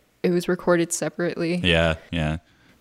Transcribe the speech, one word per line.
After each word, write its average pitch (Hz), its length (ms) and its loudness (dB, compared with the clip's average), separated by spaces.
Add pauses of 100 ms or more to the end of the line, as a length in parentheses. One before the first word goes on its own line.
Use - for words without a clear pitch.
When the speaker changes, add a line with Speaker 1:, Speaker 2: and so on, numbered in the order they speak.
(220)
Speaker 1:
it 185 80 2
was 175 180 0
recorded 175 440 0
separately. 170 720 -4
Speaker 2:
Yeah, 82 300 4 (180)
yeah. 80 240 -2 (440)